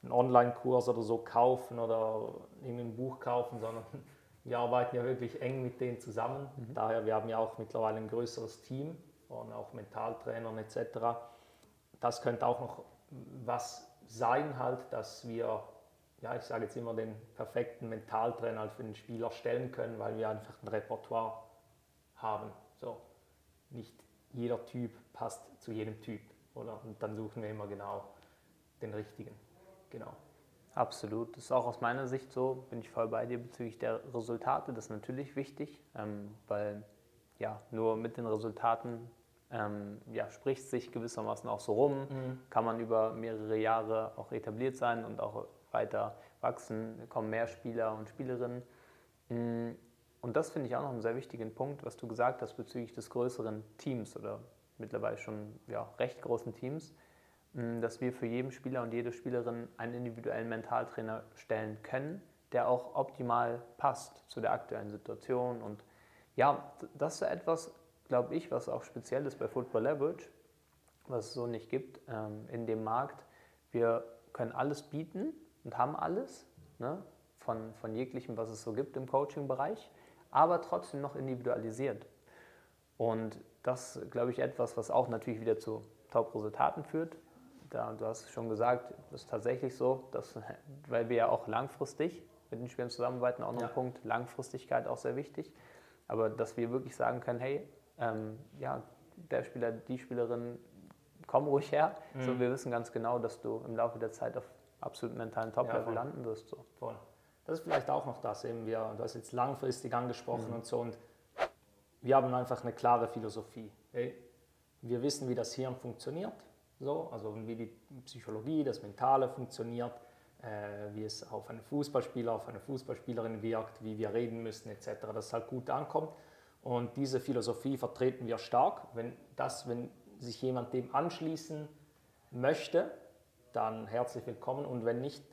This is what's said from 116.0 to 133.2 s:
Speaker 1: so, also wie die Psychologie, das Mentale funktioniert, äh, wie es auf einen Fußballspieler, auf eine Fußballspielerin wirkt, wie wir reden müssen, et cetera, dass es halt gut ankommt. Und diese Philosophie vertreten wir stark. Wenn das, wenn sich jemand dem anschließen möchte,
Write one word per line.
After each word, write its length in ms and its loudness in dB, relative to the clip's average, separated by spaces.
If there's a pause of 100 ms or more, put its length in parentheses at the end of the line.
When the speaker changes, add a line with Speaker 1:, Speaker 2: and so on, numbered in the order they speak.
Speaker 1:
so, 320 -2
also 240 -4 (120)
wie 80 -4
die 160 -6 (340)
Psychologie, 580 -2
das 180 0
Mentale 480 6
funktioniert, 640 -4 (480)
äh, 520 -6
wie 100 -4
es 280 -8
auf 180 -6
einen 120 -8
Fußballspieler, 680 2
auf 160 0
eine 120 -8
Fußballspielerin 840 -4
wirkt, 400 -2
wie 160 -4
wir 140 0
reden 280 2
müssen, 280 -8
et 120 -12
cetera, 320 -6
dass 140 -4
es 60 -6
halt 140 0
gut 220 -6
ankommt. 400 0 (540)
Und 340 0
diese 220 2
Philosophie 580 0
vertreten 480 0
wir 140 0
stark. 420 4 (140)
Wenn 200 -6 (200)
das, 340 -2
wenn 220 -2 (280)
sich 220 -8
jemand 320 0
dem 220 -2
anschließen 720 0 (640)
möchte, 580 2 (640)